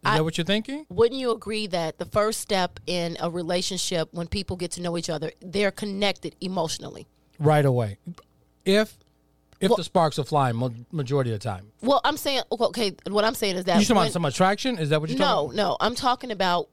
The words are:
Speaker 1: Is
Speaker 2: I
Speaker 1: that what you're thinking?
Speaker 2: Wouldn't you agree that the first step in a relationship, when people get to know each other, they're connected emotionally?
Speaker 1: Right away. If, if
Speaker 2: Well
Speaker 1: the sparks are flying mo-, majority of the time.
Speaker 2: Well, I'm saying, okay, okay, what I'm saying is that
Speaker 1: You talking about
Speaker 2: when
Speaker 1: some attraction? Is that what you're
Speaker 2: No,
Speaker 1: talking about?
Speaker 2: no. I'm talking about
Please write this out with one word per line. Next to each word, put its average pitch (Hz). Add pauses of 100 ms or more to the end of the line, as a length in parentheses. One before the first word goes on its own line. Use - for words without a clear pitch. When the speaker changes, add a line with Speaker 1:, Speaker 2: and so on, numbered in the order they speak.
Speaker 1:
Is -
Speaker 2:
I 214
Speaker 1:
that 156
what 160
you're 165
thinking? 220
Speaker 2:
Wouldn't 226
you 247
agree 214
that 165
the 175
first 208
step 185
in 170
a 175
relationship, 175
when 170
people 190
get 180
to 175
know 175
each 165
other, 156 (100)
they're 190
connected 196
emotionally? 185 (320)
Speaker 1:
Right 151
away. 120 (640)
If, 214 (640)
if -
Speaker 2:
Well 233
Speaker 1:
the 175
sparks 160
are 147
flying 131
mo-, 120 (180)
majority 135
of 101
the -
time. 98 (100)
Speaker 2:
Well, 254
I'm 294
saying, 269 (100)
okay, -
okay, 202 (140)
what 208
I'm 220
saying 190
is 175
that -
Speaker 1:
You -
talking 214
about 185
Speaker 2:
when 139
Speaker 1:
some 170
attraction? 196
Is 151
that 151
what 160
you're 262
Speaker 2:
No, 285
Speaker 1:
talking 190
about? 143
Speaker 2:
no. 190
I'm 220
talking 247
about 180